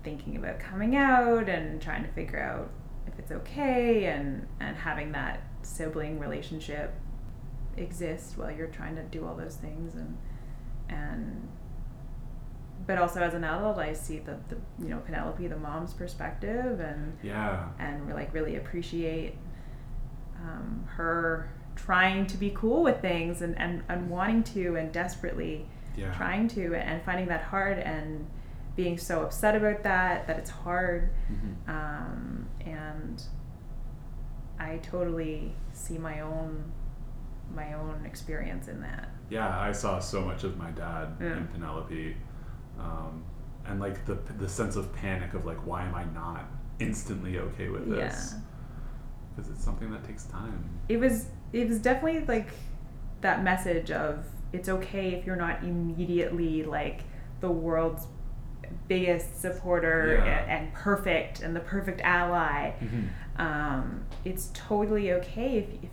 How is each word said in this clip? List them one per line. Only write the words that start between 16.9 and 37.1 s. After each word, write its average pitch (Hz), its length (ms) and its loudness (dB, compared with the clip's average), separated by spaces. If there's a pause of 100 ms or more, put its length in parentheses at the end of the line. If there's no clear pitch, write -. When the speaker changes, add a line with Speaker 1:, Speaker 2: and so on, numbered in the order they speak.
Speaker 2:
Yeah. 95 480 -2 (100)
Speaker 1:
and, 143 340 -4
like, 147 200 -4
really 156 220 0
appreciate, 165 800 -2 (1080)
um, - 420 -4 (120)
her 165 540 2 (280)
trying 190 500 4
to - 100 -2
be 202 180 2
cool 262 280 6
with 269 180 6
things 170 400 2
and, 170 160 0
and, 175 300 0
and 180 220 0
wanting 208 340 4 (120)
to 180 200 2
and 160 160 0
desperately 165 720 -2 (300)
Speaker 2:
Yeah. 95 200 -2
Speaker 1:
trying 190 340 2
to 175 260 0
and 165 280 0
finding 185 240 0
that 165 160 2
hard 196 360 2
and 156 480 -2 (480)
being 175 220 2
so 165 260 0
upset 214 320 4
about 208 280 4
that, 185 440 4
that 160 100 2
it's - 120 -4
hard. 175 600 2 (220)
Speaker 2:
Mm-hmm. 196 380 -2
Speaker 1:
Um, 151 760 -4 (180)
and 156 560 -6 (1400)
I 160 180 -4
totally 165 760 0 (200)
see - 240 -4
my 156 240 -4
own, 156 500 -2 (840)